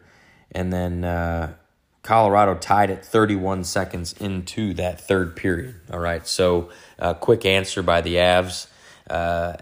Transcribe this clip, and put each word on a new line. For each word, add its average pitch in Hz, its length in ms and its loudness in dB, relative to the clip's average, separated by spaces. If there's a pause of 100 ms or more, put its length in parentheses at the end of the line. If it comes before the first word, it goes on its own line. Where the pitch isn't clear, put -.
(520)
And 90 220 -4
then, 87 320 -2
uh, 85 480 -2 (480)
Colorado 104 540 4
tied 98 340 2
it 95 160 -8
thirty-one 95 580 0
seconds 90 500 -6
into 98 600 -6
that 87 260 -4
third 92 360 -2
period. 101 400 -4 (180)
All 85 60 -8
right, 85 280 -4
so 87 440 0 (260)
a 87 160 -2
quick 101 320 2
answer 95 380 0
by 85 180 4
the 85 140 -2
Avs. 90 520 2 (420)
Uh, 85 520 -4